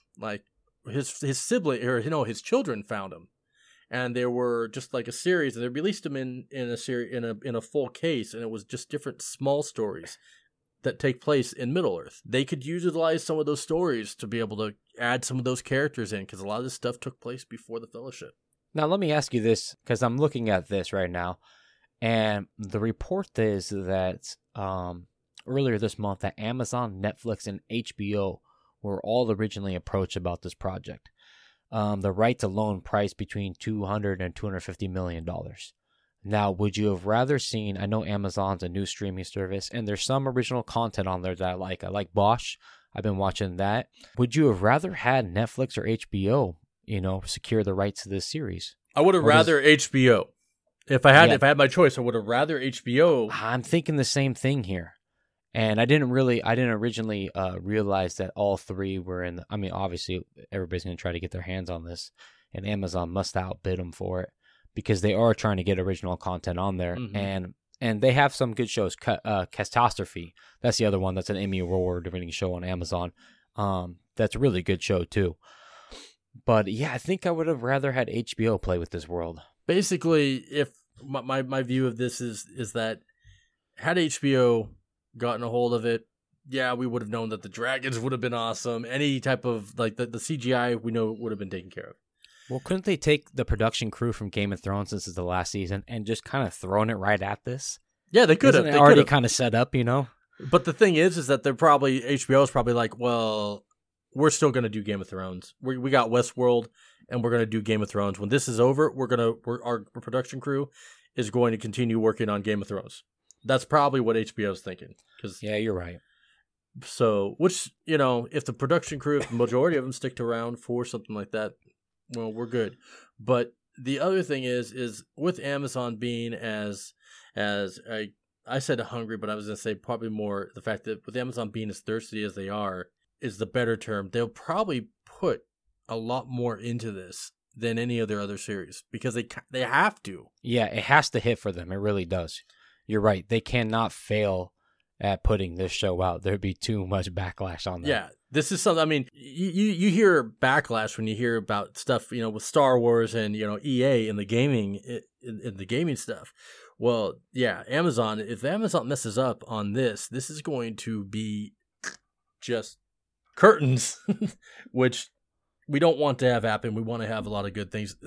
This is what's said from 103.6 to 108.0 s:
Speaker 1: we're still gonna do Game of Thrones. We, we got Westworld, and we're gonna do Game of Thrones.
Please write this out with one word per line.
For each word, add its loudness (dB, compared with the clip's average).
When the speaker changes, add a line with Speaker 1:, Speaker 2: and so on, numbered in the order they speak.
Speaker 1:
we're 6
still 4
gonna 0
do -6
Game -4
of -12
Thrones. -10
We, -6
we -4
got 4
Westworld, 4
and -4
we're 0
gonna 4
do 0
Game 2
of -2
Thrones. -2